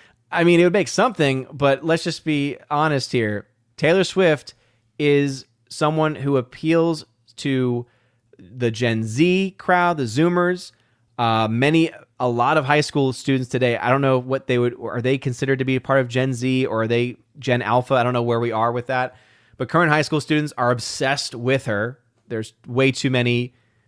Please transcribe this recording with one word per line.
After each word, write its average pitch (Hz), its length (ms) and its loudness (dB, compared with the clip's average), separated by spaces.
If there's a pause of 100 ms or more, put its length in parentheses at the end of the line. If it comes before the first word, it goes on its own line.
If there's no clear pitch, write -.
(320)
I 175 120 0
mean, 170 160 6
it 175 60 6
would 175 80 2
make 180 160 0
something, 147 640 0
but 139 320 0
let's 160 200 0
just - 220 -8
be 143 320 -2 (120)
honest 147 440 0
here. 107 340 -2 (300)
Taylor 170 260 2
Swift 165 500 0 (460)
is 143 460 0 (240)
someone 156 460 0
who 139 200 -2
appeals 160 680 0 (320)
to 127 480 -2 (520)
the 120 320 -4
Gen 113 340 0
Z 180 540 0
crowd, 175 380 2
the 143 80 -4
Zoomers. 175 720 0 (440)
Uh, 113 320 0
many, 151 400 2 (300)
a 127 80 0
lot 123 300 2
of 147 80 0
high 147 160 4
school 139 320 0
students 131 360 -2
today, 120 280 0
I 120 120 -2
don't 135 120 2
know 131 180 2
what 131 280 -4
they 127 100 2
would, 120 240 0
are 113 200 -6
they 127 160 0
considered 131 420 -2
to 131 60 -4
be 131 120 0
a 127 40 -6
part 135 200 2
of 127 80 -4
Gen 131 240 0
Z 131 320 -2
or 113 160 -2
are 110 60 -2
they 120 280 -2 (240)
Gen 123 220 0
Alpha? 120 320 0
I 123 100 4
don't 123 100 0
know 120 100 0
where 117 180 0
we 120 100 -2
are 113 220 0
with 120 140 -6
that. 127 280 -2 (400)
But 127 140 -6
current 160 220 2
high 156 100 4
school 151 180 -2
students 151 380 0
are 123 140 2
obsessed 131 600 -4
with 127 320 -2
her. 113 340 -4 (320)
There's 110 220 -8 (120)
way 131 260 2
too 131 200 -2
many. 120 420 0 (340)